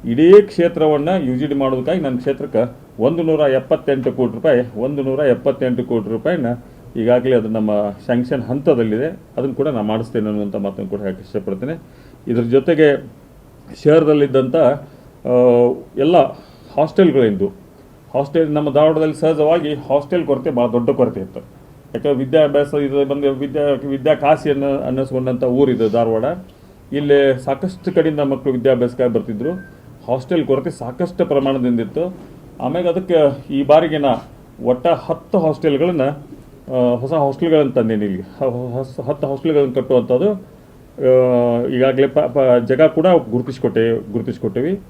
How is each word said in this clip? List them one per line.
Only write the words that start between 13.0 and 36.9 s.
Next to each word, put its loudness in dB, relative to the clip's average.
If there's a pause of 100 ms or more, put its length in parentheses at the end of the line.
ಶಹರದಲ್ಲಿದ್ದಂಥ, 4
ಆ, -2 (680)
ಎಲ್ಲ 2 (600)
ಹಾಸ್ಟೆಲ್ಗಳಿದ್ದು, 2 (680)
ಹಾಸ್ಟೆಲ್ 0
ನಮ್ಮ -2
ಧಾರವಾಡದಲ್ಲಿ 2
ಸಹಜವಾಗಿ 0
ಹಾಸ್ಟೆಲ್ -2
ಕೊರತೆ -2
ಭಾಳ 0
ದೊಡ್ಡ 0
ಕೊರತೆ 0
ಇತ್ತು. -14 (320)
ಯಾಕಂದ್ರೆ -2
ವಿದ್ಯಾಭ್ಯಾಸ 2
ಇದು 0
ಬಂದು 0
ವಿದ್ಯಾ-, -2
ವಿದ್ಯಾಕಾಶಿ 0
ಅನ್ನೋ, -2
ಅನ್ನಿಸ್ಕೊಂಡಂಥ -4
ಊರಿದು 2
ಧಾರವಾಡ. 0 (680)
ಇಲ್ಲಿ 2
ಸಾಕಷ್ಟು -6
ಕಡೆಯಿಂದ 0
ಮಕ್ಕಳು -2
ವಿದ್ಯಾಭ್ಯಾಸಕ್ಕಾಗಿ 0
ಬರ್ತಿದ್ರು. -4 (580)
ಹಾಸ್ಟೆಲ್ -2
ಕೊರತೆ 0
ಸಾಕಷ್ಟು -6
ಪ್ರಮಾಣದಿಂದ 0
ಇತ್ತು. -6 (440)
ಆಮ್ಯಾಗ -2
ಅದಕ್ಕೆ -2 (400)
ಈ 0
ಬಾರಿಗೆ 4
ನಾ 0 (560)
ಒಟ್ಟ 0
ಹತ್ತು -2
ಹಾಸ್ಟೆಲ್ಗಳನ್ನ, 0
ಆ, -4